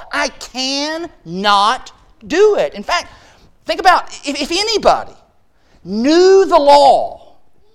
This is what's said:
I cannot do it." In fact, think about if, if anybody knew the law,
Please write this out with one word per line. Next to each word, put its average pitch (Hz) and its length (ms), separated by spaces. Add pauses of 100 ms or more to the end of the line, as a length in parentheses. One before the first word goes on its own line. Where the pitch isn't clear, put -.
(120)
I 285 160
cannot 254 1700 (340)
do 381 300
it." 151 160
In 202 100
fact, 330 240 (580)
think 320 140
about 359 300 (180)
if, 285 140
if 285 100
anybody 339 640 (680)
knew 330 600
the 330 140
law, 285 760 (380)